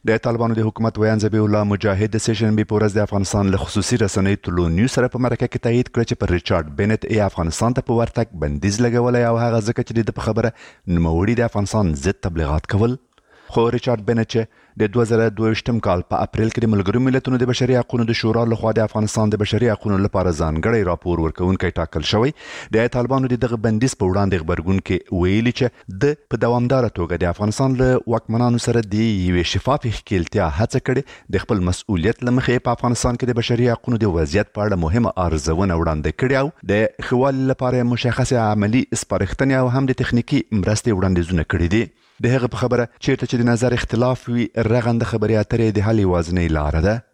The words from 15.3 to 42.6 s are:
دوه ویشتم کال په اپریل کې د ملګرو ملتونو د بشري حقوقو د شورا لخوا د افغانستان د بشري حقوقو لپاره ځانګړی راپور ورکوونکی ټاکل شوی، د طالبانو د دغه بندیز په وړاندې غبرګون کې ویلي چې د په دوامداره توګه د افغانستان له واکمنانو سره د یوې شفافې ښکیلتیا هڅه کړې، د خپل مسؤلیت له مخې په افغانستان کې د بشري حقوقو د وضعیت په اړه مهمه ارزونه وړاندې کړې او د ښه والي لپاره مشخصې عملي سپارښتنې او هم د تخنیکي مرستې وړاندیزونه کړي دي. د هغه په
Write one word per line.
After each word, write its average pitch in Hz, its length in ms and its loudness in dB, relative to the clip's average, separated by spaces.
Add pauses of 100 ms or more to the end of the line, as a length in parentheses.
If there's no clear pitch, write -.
دوه 110 140 2
ویشتم 117 340 -2
کال 90 260 2
په - 140 0
اپریل 110 300 -2
کې 117 100 0
د 110 80 2
ملګرو 101 320 0
ملتونو 131 380 0
د 127 80 0
بشري 123 280 2
حقوقو 120 320 0
د 117 100 0
شورا 113 300 2
لخوا 113 280 0
د 113 100 2
افغانستان 107 460 0
د 101 80 -2
بشري 107 280 2
حقوقو 101 320 0
لپاره 92 380 0
ځانګړی 85 480 0
راپور 85 360 -2
ورکوونکی 90 540 0
ټاکل 80 320 -4
شوی، 120 240 0 (420)
د 117 200 2
طالبانو 127 360 0
د 120 140 -2
دغه 117 180 -4
بندیز 113 320 0
په 92 140 0
وړاندې 95 340 0
غبرګون 87 440 -2
کې 90 340 -2
ویلي 107 380 2
چې 113 440 -4
د 147 100 2 (200)
په 110 100 -2
دوامداره 120 560 0
توګه 85 240 -2
د 87 80 0
افغانستان 123 500 -2
له 127 160 4 (160)
واکمنانو 117 540 0
سره 117 260 0
د 107 80 2
یوې 90 500 0
شفافې 127 460 -2
ښکیلتیا 87 640 -2
هڅه 120 260 -2
کړې، 135 160 0 (300)
د 98 140 -4
خپل 95 260 -2
مسؤلیت 92 560 -2
له 123 100 2
مخې 127 280 0
په 120 120 -2
افغانستان 123 440 -2
کې 127 100 -2
د 151 100 0
بشري 123 320 2
حقوقو 113 300 -2
د 92 140 2
وضعیت 80 340 0
په 104 160 -2
اړه 92 180 0
مهمه 110 300 0 (120)
ارزونه 82 520 0
وړاندې 78 300 0 (100)
کړې 135 240 0
او - 20 -2 (260)
د 107 160 2 (180)
ښه 123 180 0
والي 131 300 0
لپاره 123 400 0
مشخصې 127 420 0 (120)
عملي 107 420 2
سپارښتنې 104 720 -2
او 127 160 0
هم 135 140 0
د 123 120 -2
تخنیکي 120 400 0 (140)
مرستې 107 400 0
وړاندیزونه 87 560 0
کړي 85 220 0
دي. 117 100 2 (380)
د 120 100 2
هغه 123 180 0
په 117 80 -8